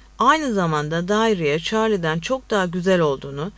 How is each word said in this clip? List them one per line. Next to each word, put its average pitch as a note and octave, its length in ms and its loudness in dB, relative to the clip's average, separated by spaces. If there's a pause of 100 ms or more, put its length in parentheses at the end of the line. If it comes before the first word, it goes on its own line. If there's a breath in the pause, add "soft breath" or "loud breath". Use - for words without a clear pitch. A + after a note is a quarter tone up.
(180 soft breath)
Aynı C4+ 360 2
zamanda E3 540 0
daireye G3+ 500 2
Charlie'den F#3 600 0
çok C4 320 -6
daha G3 160 0
güzel F3+ 340 2
olduğunu, C#3+ 580 -2